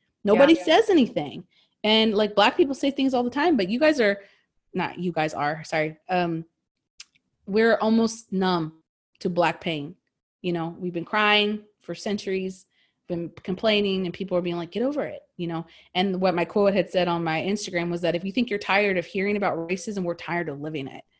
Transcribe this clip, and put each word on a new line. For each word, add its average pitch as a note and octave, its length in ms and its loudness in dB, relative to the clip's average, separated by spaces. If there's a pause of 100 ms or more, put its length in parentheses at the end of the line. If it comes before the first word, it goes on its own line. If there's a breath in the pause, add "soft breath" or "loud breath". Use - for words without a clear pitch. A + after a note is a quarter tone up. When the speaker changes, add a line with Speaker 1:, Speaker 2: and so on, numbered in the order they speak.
(220)
Speaker 1:
Nobody C4 320 8
Speaker 2:
Yeah. E4 100 0
Speaker 1:
says F4 240 4
anything. F3+ 560 2 (380)
And, A3 320 4
like, G#3 220 2
Black G#3+ 200 6
people C#4 200 2
say C#4 160 0
things C4+ 200 0
all B3 120 2
the B3 40 -2 (140)
time, E4 140 4
but F#3+ 120 0
you A#3 120 -2
guys D4+ 200 4
are, G3+ 220 2 (500 loud breath)
not E3+ 280 -4
you F3+ 120 -2
guys D#3 220 -2
are, D#3 300 -4
sorry. D#3 320 -2 (120)
Um, E3+ 360 -2 (1000)
we're A3 300 4
almost A3+ 560 0
numb F3+ 420 0 (440)
to G3 100 -6
Black E3+ 320 2
pain. D#3+ 360 -6 (460)
You F3 100 -2
know, E3+ 260 -6
we've F3+ 160 -8
been E3+ 100 -6
crying G#3 600 2 (160)
for F3 140 -10
centuries, F#3+ 720 -6 (400)
been E3+ 220 -6 (140)
complaining, G3 640 0
and F3 80 -6
people F#3 240 -4
are - 40 2
being F3 140 -4
like, E3+ 140 -8
"Get G#3+ 120 -4
over C4+ 220 -2
it," G#2 160 -10 (160)
you F3 100 -6
know? E3 200 -6 (280 soft breath)
And F#3 280 0
what F#3 120 2
my F3 120 0
quote G3+ 260 2
had F#3+ 180 0
said F3 160 0
on E3+ 160 -2
my D#3+ 200 -2
Instagram F#3 480 -4
was E3+ 100 -4
that E3 140 0
if E3+ 100 -6
you F#3+ 80 -6
think A#3 160 0
you're G3+ 100 -4
tired G3+ 380 2
of E3+ 80 -2
hearing G3+ 320 -2
about E3+ 220 0 (100)
racism, F#3+ 360 -6
we're E3+ 100 -4
tired E3+ 340 -6
of C#3+ 140 -10
living D3+ 260 -8
it. - 160 -18 (160)